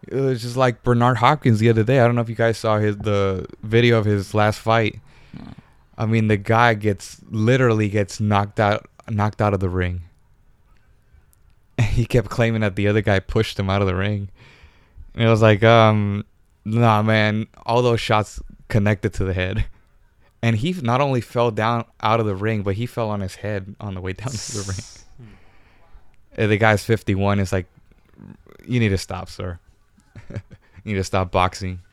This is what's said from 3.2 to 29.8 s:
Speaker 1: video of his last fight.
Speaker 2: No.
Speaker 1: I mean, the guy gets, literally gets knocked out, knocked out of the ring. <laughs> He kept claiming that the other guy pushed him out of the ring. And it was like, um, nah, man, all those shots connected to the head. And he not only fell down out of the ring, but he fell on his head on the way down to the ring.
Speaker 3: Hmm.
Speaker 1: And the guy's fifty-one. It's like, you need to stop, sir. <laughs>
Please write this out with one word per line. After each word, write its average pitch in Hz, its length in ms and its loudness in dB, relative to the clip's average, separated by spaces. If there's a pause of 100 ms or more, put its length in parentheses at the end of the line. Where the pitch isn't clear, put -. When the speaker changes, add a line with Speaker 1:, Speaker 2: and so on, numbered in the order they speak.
Speaker 1:
video 117 360 4
of 104 60 -2
his 104 280 0
last 107 260 2
fight. 113 400 0 (340)
Speaker 2:
No. - 80 -18 (560)
Speaker 1:
I 113 80 -2
mean, 110 240 0
the 107 80 2
guy 113 380 2
gets, 101 440 -4 (100)
literally 110 600 2
gets 101 300 -4
knocked 101 400 0
out, 107 280 0 (220)
knocked 104 320 -2
out 104 140 2
of 92 40 -2
the 95 100 -2
ring. 90 380 -4
<laughs> - 40 -20 (1700)
He 117 260 2
kept 117 240 0
claiming 113 320 0
that 101 140 -2
the 101 120 0
other 104 140 2
guy 101 180 2
pushed - 400 -4
him 98 100 -2
out 98 120 2
of 98 60 2
the 92 80 -2
ring. 98 340 -4 (840)
And 117 100 -2
it 113 60 4
was 110 120 6
like, 107 220 6
um, 107 640 4 (400)
nah, 110 380 2
man, 107 440 0 (180)
all 117 180 0
those 117 180 2
shots 107 380 -2 (280)
connected 104 480 0
to 101 100 -2
the 92 80 -4
head. 92 320 -4 (760)
And 117 140 0
he 139 180 -2
not 127 280 -2
only 135 200 0
fell 120 300 -2
down 110 340 -2 (160)
out 113 180 2
of 110 60 0
the 101 100 -2
ring, 104 280 -4
but 98 120 -2
he 113 100 -4
fell 117 240 -6
on 104 120 -4
his 92 140 -8
head 101 440 -8
on 101 160 -10
the 90 60 -10
way 95 120 -8
down - 160 -10
to 220 280 -10
the 98 100 -8
ring. - 600 -14
Speaker 3:
Hmm. 104 60 -20 (1080)
Speaker 1:
And 107 100 2
the 107 60 2
guy's 107 260 2
fifty-one. 101 560 -2
It's 95 120 -4
like, 92 140 -4 (1000)
you 123 140 -2
need 113 100 2
to 95 80 0
stop, 90 320 -8
sir. 90 340 -12
<laughs> - 680 -20 (540)